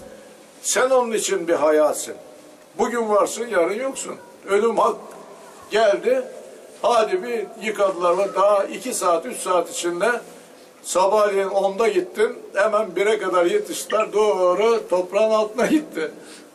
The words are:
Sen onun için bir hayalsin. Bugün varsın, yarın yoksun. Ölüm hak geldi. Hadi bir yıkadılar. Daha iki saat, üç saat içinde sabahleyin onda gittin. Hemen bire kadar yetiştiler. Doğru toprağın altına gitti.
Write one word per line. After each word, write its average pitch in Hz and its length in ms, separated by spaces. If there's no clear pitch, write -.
Sen 247 280
onun 240 220
için 190 360
bir 165 60
hayalsin. 151 600
Bugün 226 320
varsın, 208 380
yarın 190 320
yoksun. 269 360
Ölüm 208 280
hak 214 180
geldi. 220 520
Hadi 220 420
bir 233 220
yıkadılar. 190 760
Daha 196 280
iki 185 300
saat, 175 320
üç - 120
saat 180 320
içinde 185 520
sabahleyin 196 640
onda 196 400
gittin. 208 500
Hemen 208 420
bire 202 240
kadar 180 260
yetiştiler. 208 680
Doğru 208 760
toprağın 190 420
altına 214 340
gitti. 160 460